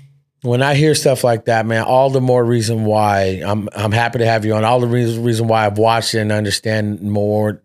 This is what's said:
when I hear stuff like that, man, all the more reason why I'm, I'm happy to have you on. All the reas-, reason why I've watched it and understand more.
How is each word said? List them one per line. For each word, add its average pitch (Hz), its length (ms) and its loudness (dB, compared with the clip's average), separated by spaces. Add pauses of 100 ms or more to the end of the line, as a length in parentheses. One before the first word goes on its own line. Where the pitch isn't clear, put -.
(420)
when 123 200 0
I 143 120 2
hear 151 200 4
stuff 139 300 0
like 117 220 0
that, 113 200 0
man, 113 180 -2
all 131 260 2
the 135 100 0
more 123 240 2
reason 117 400 0
why 101 600 0
I'm, 104 300 -4
I'm 104 180 -2
happy 117 280 0
to 113 60 2
have 113 180 0
you 110 100 0
on. 107 100 0
All 120 160 2
the 120 60 0
reas-, 117 320 -2
reason 117 300 -2
why 110 180 2
I've 101 120 -2
watched 113 360 0
it 113 60 0
and 107 120 -2
understand 107 680 -4
more. 104 640 -2